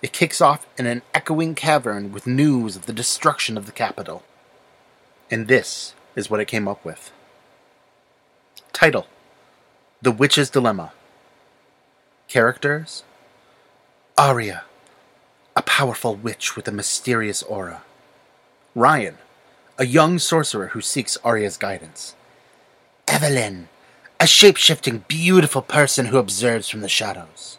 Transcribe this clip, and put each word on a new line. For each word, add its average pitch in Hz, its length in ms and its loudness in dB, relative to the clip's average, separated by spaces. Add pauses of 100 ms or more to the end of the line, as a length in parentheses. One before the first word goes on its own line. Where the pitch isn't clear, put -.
It - 100 -8
kicks - 280 0
off 156 260 4 (100)
in 127 100 -2
an 120 160 -4 (120)
echoing 160 400 -2
cavern 120 560 -2
with 104 160 -12
news 127 480 2
of 92 120 -14
the 113 60 -8
destruction 117 640 -2
of 101 100 -10
the 104 60 -18
capital." 92 520 -8 (1040)
And 113 160 -4
this - 460 0 (240)
is 107 140 -6
what 107 100 0
it 104 60 -2
came 107 200 -2
up 101 200 -6
with. - 260 -16 (1600)
Title, 147 340 2 (920)
The 127 100 2
Witch's 135 380 2
Dilemma. 107 460 -2 (1300)
Characters, 143 720 0 (1120)
Arya, 120 480 2 (920)
a - 60 0
powerful 120 540 -2
witch 110 420 -8
with 113 100 -10
a 113 60 -6
mysterious 107 680 -2
aura. 90 400 -10 (920)
Ryan, 120 440 2 (580)
a 131 80 2
young 156 340 -2
sorcerer 135 500 -2
who 110 120 -10
seeks - 420 -6
Arya's 107 360 -2
guidance. 90 560 -12 (920)
Evelyn, 110 640 -2 (500)
a 160 80 4
shape-shifting, 151 840 4
beautiful 165 520 4
person 139 460 2
who 127 100 2
observes 110 540 0
from 110 100 -8
the 101 80 -8
shadows. 92 720 -6